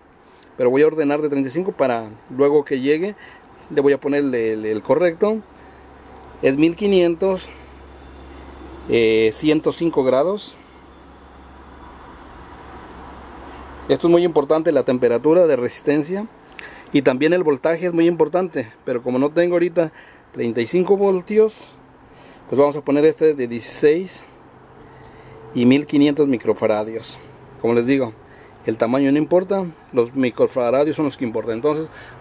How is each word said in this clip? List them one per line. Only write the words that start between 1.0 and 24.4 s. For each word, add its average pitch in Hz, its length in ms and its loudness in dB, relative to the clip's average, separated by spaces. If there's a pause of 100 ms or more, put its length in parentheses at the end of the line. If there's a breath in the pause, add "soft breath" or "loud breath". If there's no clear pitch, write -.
de 147 80 -2
treinta 139 180 -2
y 123 40 -10
cinco 185 200 -4
para 117 380 -2 (180)
luego 143 380 2
que 139 140 -4
llegue. 156 360 -2 (540 loud breath)
Le 151 100 0
voy 139 140 4
a 135 60 -2
poner 143 200 -2
el, 135 140 -2
el, 110 320 -2
el 107 160 -2
correcto. 175 560 0 (1040 loud breath)
Es 135 160 2
mil 165 180 2
quinientos, 185 720 0 (1400 loud breath)
eh, 113 420 4
ciento 151 400 0
cinco 156 320 -2
grados. 147 540 0 (3250)
Esto 139 180 0
es 170 40 4
muy 175 120 6
importante, 160 480 2
la 139 120 2
temperatura 127 640 2
de 147 100 2
resistencia. 147 680 -4 (680 loud breath)
Y 143 100 4
también 135 300 2
el 180 100 2
voltaje 156 440 0
es 135 80 -2
muy 165 120 4
importante. 160 640 -2 (140)
Pero 123 180 -4
como 127 160 -2
no 143 120 0
tengo 175 240 0
ahorita 170 380 0 (400 loud breath)
treinta 120 280 -4
y 117 60 -2
cinco 180 320 0
voltios, 202 720 0 (800 loud breath)
pues 117 100 0
vamos 143 180 2
a 147 60 -8
poner 147 240 2
este 156 260 2
de 135 140 -4
dieciséis 151 800 -2 (1300 loud breath)